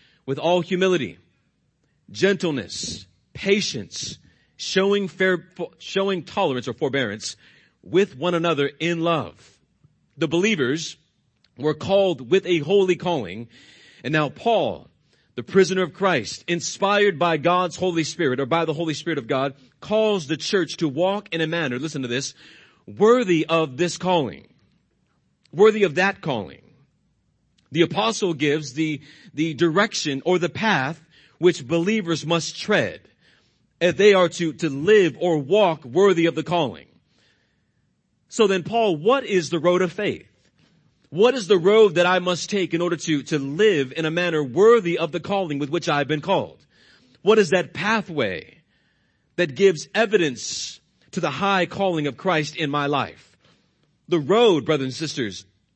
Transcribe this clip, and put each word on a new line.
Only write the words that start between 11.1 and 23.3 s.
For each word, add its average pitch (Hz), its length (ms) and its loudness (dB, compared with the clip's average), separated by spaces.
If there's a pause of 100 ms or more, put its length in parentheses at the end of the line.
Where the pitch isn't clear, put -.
were 147 160 -2
called 175 560 0
with 190 160 2
a 175 140 2
holy 185 360 2
calling, 117 520 -6 (540)
and 131 100 -4
now 151 180 2
Paul, 135 580 -2 (460)
the 123 80 -8
prisoner 185 400 2
of 170 120 -4
Christ, 175 540 -2
inspired 196 680 0
by 170 180 2
God's 175 400 0
Holy 170 280 -2
Spirit, 139 360 -2
or 139 60 -2
by 165 180 0
the 156 100 -2
Holy 160 200 -4
Spirit 156 240 -6
of 117 80 -10
God, 135 280 -2 (260)
calls 208 460 0
the 151 100 -4
church 170 420 -4
to 160 100 0
walk 185 440 -2
in 165 80 -4
a 160 60 0
manner, 156 320 -4
listen 151 240 -6
to 123 60 -6
this, 127 260 -6 (520)
worthy 185 600 4